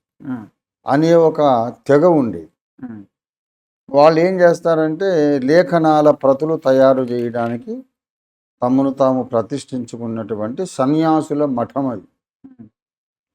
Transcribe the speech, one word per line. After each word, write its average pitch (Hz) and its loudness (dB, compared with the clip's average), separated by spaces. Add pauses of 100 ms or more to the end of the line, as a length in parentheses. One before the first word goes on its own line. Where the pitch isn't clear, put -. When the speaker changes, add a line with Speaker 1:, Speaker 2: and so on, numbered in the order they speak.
(240)
Speaker 1:
ఉమ్. 123 -12 (400)
Speaker 2:
అనే 156 2
ఒక 160 2 (460)
తెగ 147 4
ఉంది. 113 0 (340)
Speaker 1:
ఉమ్. 110 -16 (840)
Speaker 2:
వాళ్ళు 151 4
ఏం 185 0
చేస్తారంటే 160 0
లేఖనాల 156 2
ప్రతులు 143 0
తయారు 135 2
చేయడానికి 120 -6 (760)
తమను 131 0
తాము 131 0
ప్రతిష్ఠించుకున్నటువంటి 117 -8
సన్యాసుల 151 -2
మఠం 131 -4
అది. 104 -10 (380)
Speaker 1:
ఉమ్. - -20 (680)